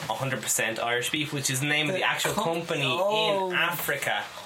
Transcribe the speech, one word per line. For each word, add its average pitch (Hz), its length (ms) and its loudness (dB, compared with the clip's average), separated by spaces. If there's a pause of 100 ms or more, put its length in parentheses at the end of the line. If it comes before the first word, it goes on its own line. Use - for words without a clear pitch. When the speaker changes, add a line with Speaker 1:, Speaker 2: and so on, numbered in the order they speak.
Speaker 1:
a 110 40 -2
hundred 127 280 -2
percent 113 380 0
Irish 120 300 0
beef," 151 220 -2
which 135 160 -2
is 131 120 0
the 147 60 0
name 151 220 2
of 143 60 0
the - 60 -2
Speaker 2:
The 104 60 2
Speaker 1:
actual 147 260 2
Speaker 2:
com-, 175 240 0
Speaker 1:
company 160 280 -2
Speaker 2:
oh. 196 680 2
Speaker 1:
in 175 40 -2
Africa. 143 720 0 (220)